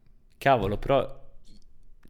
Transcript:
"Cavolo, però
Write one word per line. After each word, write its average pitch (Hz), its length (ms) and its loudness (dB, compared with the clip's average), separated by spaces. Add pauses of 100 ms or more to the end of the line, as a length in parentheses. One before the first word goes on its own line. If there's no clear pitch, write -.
(380)
"Cavolo, 104 400 4
però 131 400 0 (920)